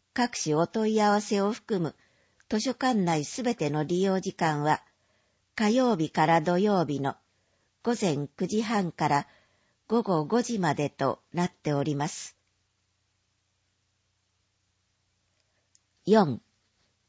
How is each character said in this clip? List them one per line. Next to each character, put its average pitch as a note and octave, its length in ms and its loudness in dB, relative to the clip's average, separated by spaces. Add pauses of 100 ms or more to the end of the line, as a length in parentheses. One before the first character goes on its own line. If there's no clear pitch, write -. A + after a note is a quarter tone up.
(140)
各 A#3+ 240 -2
種 D3+ 180 -2
お E3+ 120 2
問 A3 260 -2
い G#3+ 80 2
合 G#3 100 4
わ G#3 100 2
せ G3+ 200 -2
を G3+ 100 0
含 - 280 -4
む D#3 160 -4 (520)
図 G#3+ 120 -2
書 B3 140 -4
館 B3 280 0
内 D#3+ 240 0
す - 160 -10
べ A#3 140 -2
て D3 140 -4
の D3+ 140 -2
利 F3 200 -2
用 F#3+ 160 0
時 F#3+ 140 -6
間 D3+ 300 -2
は、 D3+ 200 0 (720)
火 G#3+ 140 0
曜 A#3+ 280 2
日 D#3 120 -2
か D#3+ 160 2
ら E3 160 4
土 F3 180 2
曜 G3 260 2
日 C#3 140 -4
の C#3 160 -4 (680)
午 A#3 160 -2
前 C#3+ 280 -2
九 - 180 -8
時 G#3 160 -2
半 G#3 300 -2
か D#3 160 0
ら C#3+ 200 0 (600)
午 A3+ 160 0
後 D#3+ 220 0
五 A3 160 0
時 A#3 180 -4
ま D#3+ 140 2
で D3 160 -2
と - 320 -2 (120)
な F3 120 0
っ - 60 -4
て - 220 -6
お C#3+ 80 0
り D3 140 -2
ま C#3+ 120 -4
す。 - 280 -14 (3750)
四、 F3+ 340 4 (680)